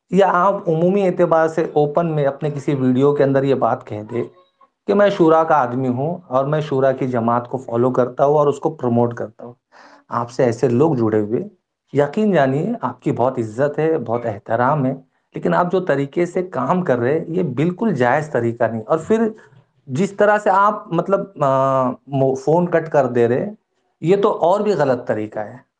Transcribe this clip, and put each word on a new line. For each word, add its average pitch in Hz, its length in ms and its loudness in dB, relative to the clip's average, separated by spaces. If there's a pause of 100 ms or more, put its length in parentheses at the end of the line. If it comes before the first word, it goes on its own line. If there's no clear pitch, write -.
(120)
या 185 160 4
आप 185 400 2
उमूमी 175 340 2
एतबार 170 460 2
से 160 280 -2
ओपन 151 300 2
में 151 200 0
अपने 147 260 -2
किसी 147 220 -4
वीडियो 131 400 2
के 139 100 2
अंदर 135 220 2
ये 135 100 2
बात 117 280 0
कह 104 200 -10
दे 117 180 -6 (680)
कि 202 60 0
मैं 202 160 4
शूरा 160 340 4
का 160 120 2
आदमी 131 320 0
हूँ 139 420 -4
और 135 160 0
मैं 151 160 -2
शूरा 135 300 0
की 131 160 -4
जमात 120 400 -2
को 131 100 -8
फॉलो 120 340 0
करता 123 320 0
हूँ 147 140 4
और 143 120 4
उसको 143 200 -2
promote 120 440 0
करता 110 320 -12
हूँ। 120 100 -18 (560)
आपसे 117 340 -2
ऐसे 120 240 0
लोग 139 280 2
जुड़े 110 220 2
हुए, 110 260 -4 (480)
यकीन 143 400 0
जानिए 151 500 0
आपकी - 280 -4
बहुत 123 280 0
इज्जत 113 400 -2
है, 160 180 0
बहुत 117 280 -4
एहतराम 120 600 -2
है, 131 80 -2 (420)
लेकिन 180 180 -2
आप 175 160 0
जो 185 100 0
तरीके 147 460 -2
से 180 180 -4
काम 131 380 -2
कर 127 180 0
रहे 123 140 0
हैं 170 140 -4
ये 170 160 -2
बिल्कुल 175 500 -2
जायज़ 135 360 0
तरीका 117 380 -2
नहीं। 113 140 -4
और 156 180 -2
फिर 220 360 -2 (540)
जिस 190 280 -4
तरह 208 200 4
से 214 120 0
आप 202 440 2
मतलब, 190 400 -2 (100)
आ, 135 480 2 (180)
मो-, 135 280 0
फोन 175 300 0
कट 165 200 -2
कर 143 200 2
दे 120 200 2
रहे 123 120 0
हैं, 214 180 -8 (440)
ये 175 160 2
तो 202 120 2
और 190 340 0
भी 202 120 0
गलत 131 320 0
तरीका 107 340 -6
है। 117 220 -14 (160)